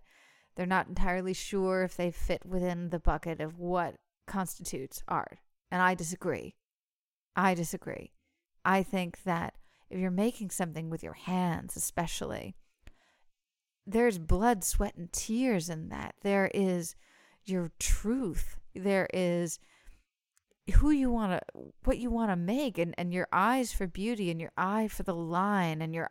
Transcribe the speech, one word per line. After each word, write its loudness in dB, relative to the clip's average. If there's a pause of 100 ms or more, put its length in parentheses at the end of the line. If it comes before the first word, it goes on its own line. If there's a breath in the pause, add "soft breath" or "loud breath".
(560 soft breath)
they're -4
not 2
entirely 2
sure 0
if -4
they -2
fit -2
within -2
the -4
bucket 0
of -6
what -2 (320)
constitutes -6
art. -4 (340)
And 0
I 6
disagree. -6 (800)
I 4
disagree. -6 (540)
I 4
think -4
that -2 (360 soft breath)
if -6
you're 0
making 0
something -4
with -6
your -10
hands, -2
especially, -4 (1300 soft breath)
there's 2
blood, 4
sweat, 0
and -12
tears 0
in -8
that. -8
There 2
is 0 (500 soft breath)
your -2
truth. 2 (180)
There 2
is 0 (1120 soft breath)
who 10
you 4
wanna, 0 (420)
what 2
you -4
wanna 2
make, 0
and, 0
and -4
your -2
eyes 2
for -2
beauty, -2
and -4
your -8
eye 0
for -6
the -2
line, 0
and -4
your -4